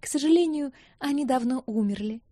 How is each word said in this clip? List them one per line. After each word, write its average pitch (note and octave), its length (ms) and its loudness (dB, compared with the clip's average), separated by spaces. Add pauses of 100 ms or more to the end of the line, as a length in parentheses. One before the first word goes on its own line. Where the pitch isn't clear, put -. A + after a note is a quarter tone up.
К - 60 -14
сожалению, D4+ 640 2 (260)
они C#4+ 260 -2
давно B3+ 420 0
умерли. G#3+ 640 -2